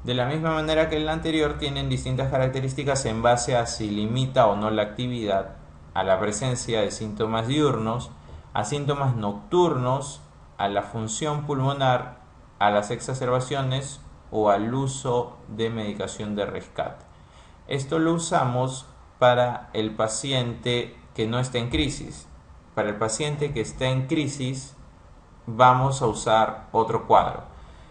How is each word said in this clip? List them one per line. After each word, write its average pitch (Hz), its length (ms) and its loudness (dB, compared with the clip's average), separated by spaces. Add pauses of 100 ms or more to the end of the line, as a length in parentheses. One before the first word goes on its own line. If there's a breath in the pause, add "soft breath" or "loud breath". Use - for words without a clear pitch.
De 123 100 -4
la 123 140 0
misma 160 240 0
manera 156 360 2
que 156 120 -2
la 156 120 -2
anterior, 156 460 0
tienen 139 320 -4
distintas 131 400 -2
características 135 760 0
en 113 180 -2
base 120 340 4
a 117 80 2
si 110 240 -4
limita 120 560 2
o 101 100 4
no 107 140 0
la 107 140 2
actividad, 104 720 -2 (400)
a 95 80 0
la 95 160 4
presencia 110 640 -2
de 98 100 0
síntomas 110 560 -2
diurnos, 127 640 0 (420 loud breath)
a 101 100 0
síntomas 143 520 0
nocturnos, 127 1040 0 (360)
a 98 120 0
la 101 140 -2
función 143 640 -4
pulmonar, 135 720 0 (400)
a 104 100 6
las 104 220 2
exacerbaciones 131 1120 -2 (280)
o 107 220 4
al 107 220 2
uso 131 640 -2 (100)
de 113 240 -2
medicación 104 640 -6
de 101 100 -2
rescate. - 580 -8 (640 loud breath)
Esto 139 300 -2
lo 165 160 4
usamos 131 720 0 (340)
para 123 540 4
el 107 220 -2
paciente 120 1000 -2 (180)
que 110 140 -2
no 120 120 0
está 127 180 -2
en 117 120 -2
crisis. - 580 -4 (480)
Para 104 140 0
el 104 60 -2
paciente 143 580 -2
que 113 80 -2
está - 260 -2
en 131 200 2
crisis, 131 680 -2 (680)
vamos 127 560 6
a 123 60 2
usar 110 640 2
otro 113 360 2
cuadro. - 360 4 (480 loud breath)